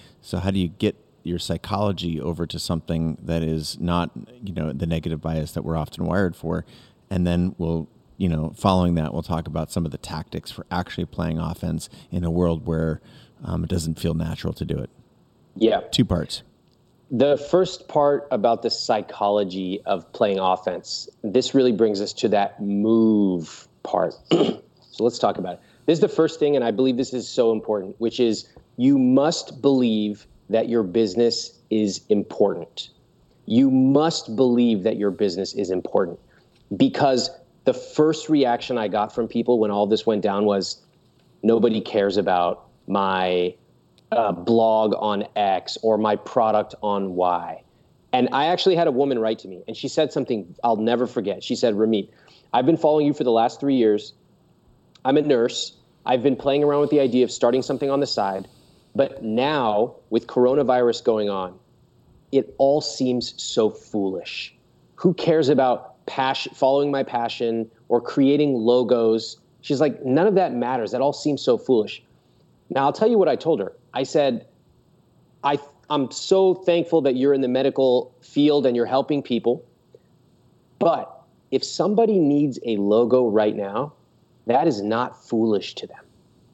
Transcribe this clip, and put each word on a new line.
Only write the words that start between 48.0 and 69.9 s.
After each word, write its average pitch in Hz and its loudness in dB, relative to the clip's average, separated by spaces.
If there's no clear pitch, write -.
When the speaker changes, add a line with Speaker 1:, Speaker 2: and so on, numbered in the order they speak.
Speaker 2:
And 127 2
I 135 0
actually 175 2
had 165 2
a 143 2
woman 135 0
write 110 -2
to - -18
me, 90 -16
and 110 -12
she - -8
said 151 0
something 113 -4
I'll 117 2
never 117 0
forget. 101 -4
She 120 -4
said, 110 2
"Ramit, 107 2
I've 123 2
been 160 4
following 151 2
you 147 2
for 147 -4
the 123 4
last 113 2
three 139 0
years. 107 2
I'm 135 2
a 151 4
nurse. 131 0
I've 120 2
been 131 2
playing 139 0
around 147 2
with 147 0
the 147 4
idea 127 4
of 120 0
starting 123 2
something 135 -4
on 139 0
the 143 0
side, 98 -4
but - -2
now 120 0
with 117 0
coronavirus 123 2
going 107 0
on, 92 -6
it 135 -2
all 139 4
seems 127 -4
so - -2
foolish. - -6
Who 180 2
cares 160 2
about 127 0
passion, 131 -4
following 143 2
my 139 -2
passion 117 -4
or 117 2
creating 143 2
logos?" 117 2
She's 139 -2
like, 143 0